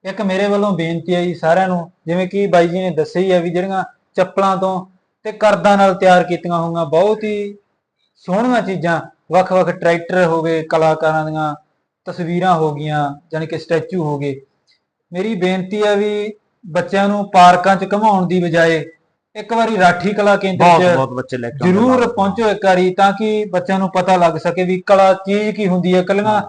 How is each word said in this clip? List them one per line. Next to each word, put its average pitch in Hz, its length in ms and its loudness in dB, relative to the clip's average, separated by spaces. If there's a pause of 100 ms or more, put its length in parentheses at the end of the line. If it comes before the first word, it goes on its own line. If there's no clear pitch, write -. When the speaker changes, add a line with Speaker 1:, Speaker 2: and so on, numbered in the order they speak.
Speaker 1:
ਇੱਕ 196 160 -8
ਮੇਰੇ 196 260 0
ਵੱਲੋਂ 202 240 0
ਬੇਨਤੀ 165 440 -4
ਹੈ 175 80 0
ਜੀ 175 100 -4
ਸਾਰਿਆਂ 180 340 0
ਨੂੰ, 175 240 -4 (160)
ਜਿਵੇਂ 180 200 -2
ਕਿ 196 200 -2
ਬਾਈ 170 200 4
ਜੀ 175 120 -4
ਨੇ 185 100 -2
ਦੱਸਿਆ 156 320 -2
ਹੀ 190 100 0
ਹੈ 180 100 4
ਵੀ 170 80 -4
ਜਿਹੜੀਆਂ 185 340 -4 (320)
ਚੱਪਲਾਂ 190 420 0
ਤੋਂ 185 280 -2 (400)
ਤੇ 214 60 -6
ਕਰਦਾਂ 202 460 2
ਨਾਲ 196 160 4
ਤਿਆਰ 180 300 4
ਕੀਤੀਆਂ 170 340 -4
ਹੋਈਆਂ 170 280 -4
ਬਹੁਤ 202 380 0
ਹੀ 208 320 -6 (680)
ਸੋਹਣੀਆਂ 226 360 0
ਚੀਜ਼ਾਂ, 170 380 -2 (320)
ਵੱਖ-ਵੱਖ 180 380 2
ਟਰੈਕਟਰ 175 560 0
ਹੋ 165 180 0
ਗਏ, 165 200 -2
ਕਲਾਕਾਰਾਂ 160 600 0
ਦੀਆਂ 156 280 -4 (540)
ਤਸਵੀਰਾਂ 175 480 -2
ਹੋ 156 180 0
ਗਈਆਂ, 151 260 -4 (320)
ਜਾਣੀ 156 160 -6
ਕਿ 160 100 -8
ਸਟੈਚੂ 165 460 -4
ਹੋ 147 160 -4
ਗਏ। 143 160 -4 (760)
ਮੇਰੀ 196 240 -4
ਬੇਨਤੀ 185 480 -2
ਹੈ 208 120 2
ਵੀ 208 380 -2 (320)
ਬੱਚਿਆਂ 175 440 -2
ਨੂੰ 202 220 -2
ਪਾਰਕਾਂ 180 440 6
'ਚ 185 180 -4
ਘੁਮਾਉਣ 202 340 2
ਦੀ 180 160 0
ਬਜਾਏ 165 400 2 (520)
ਇੱਕ 214 180 -8
ਵਾਰੀ 226 240 0
ਰਾਠੀ 180 360 2
ਕਲਾ 202 220 2
ਕੇਂਦਰ 190 300 -2
Speaker 2:
ਬਹੁਤ, 175 160 6
Speaker 1:
'ਚ 180 140 4
Speaker 2:
ਬਹੁਤ 131 180 -2
ਬੱਚੇ 127 240 -8
ਲੈ 117 120 -6
ਕੇ 143 120 -12
ਆਉਂਦੇ 180 100 2
Speaker 1:
ਜ਼ਰੂਰ 247 280 4
Speaker 2:
ਨਾਲ। 233 140 0
Speaker 1:
ਪਹੁੰਚੋ 202 360 0
ਇੱਕ 196 160 -2
ਵਾਰੀ, 185 280 4
ਤਾਂ 196 200 4
ਕਿ 214 320 -2
ਬੱਚਿਆਂ 180 340 -2
ਨੂੰ 185 120 -2
ਪਤਾ 185 240 2
ਲੱਗ 165 220 2
ਸਕੇ 175 260 -4
ਵੀ 180 240 -2
ਕਲਾ 190 240 6 (140)
ਚੀਜ਼ 208 300 -2
ਕੀ 208 120 -2
ਹੁੰਦੀ 180 260 0
ਹੈ। 180 60 4
ਇਕੱਲੀਆਂ 196 260 0
Speaker 2:
ਹਾਂ। 214 240 0